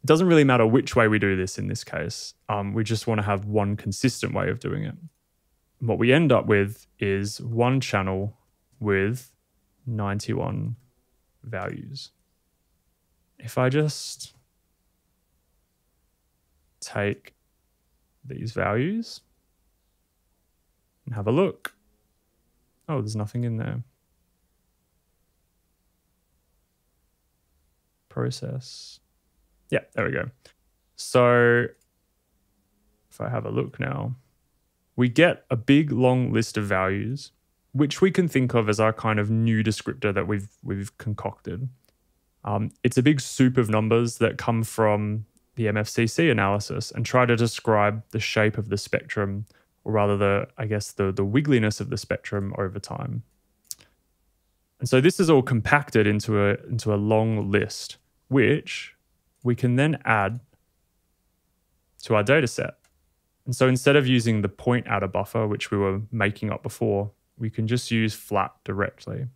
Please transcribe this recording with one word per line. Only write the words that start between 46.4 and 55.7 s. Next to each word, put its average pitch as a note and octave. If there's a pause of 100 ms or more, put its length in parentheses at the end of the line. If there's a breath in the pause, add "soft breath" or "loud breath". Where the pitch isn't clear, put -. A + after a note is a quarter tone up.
and A#2
try B2+
to A#2
describe A2
the A2
shape G#2+
of G#2+
the G2+
spectrum, G2+ (380 soft breath)
or G#2
rather G2+
the, G2+ (100)
I A2+
guess, G#2
the, G2
the G2
wiggliness A#2
of G2+
the -
spectrum -
over G2+
time. - (1600 soft breath)
And B2
so C3
this E3
is E3+
all C#3+
compacted A#2+